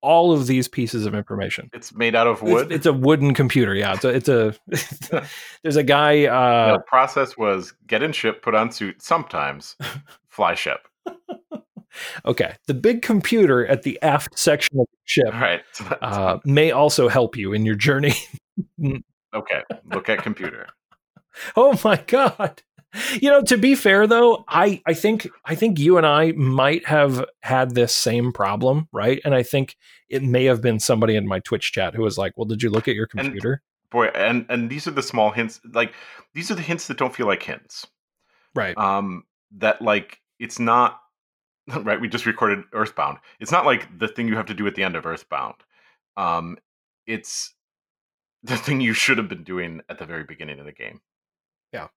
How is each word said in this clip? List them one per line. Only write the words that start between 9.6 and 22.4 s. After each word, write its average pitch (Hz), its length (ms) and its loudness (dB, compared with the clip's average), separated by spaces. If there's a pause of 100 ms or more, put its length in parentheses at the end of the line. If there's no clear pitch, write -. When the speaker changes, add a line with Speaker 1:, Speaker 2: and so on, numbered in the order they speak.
Speaker 1:
<laughs> - 260 -20
Speaker 2:
fly 87 260 0
ship. - 320 -6 (1400)
Speaker 1:
Okay. - 280 -2 (120)
The 143 80 -4
big 233 280 0
computer 185 640 2
at 131 180 0
the - 180 -6
aft 147 360 0
section 147 420 -2
of 123 100 2
the - 140 -20
ship, 117 280 0
Speaker 2:
Right. 107 300 -2 (180)
<laughs> - 220 -8
Speaker 1:
uh, 98 420 -2
may 151 280 4
also 143 360 4
help 117 280 0
you 101 160 -6
in 107 140 0
your 110 100 0
journey. 139 380 2 (640)
<laughs> 135 260 -4 (300)
Speaker 2:
Okay. - 280 -4 (300)
Look - 160 -2
at 110 140 0
computer. 98 460 -8 (880)
Speaker 1:
Oh 254 260 6
my 208 140 4 (100)
God. 240 560 0 (520)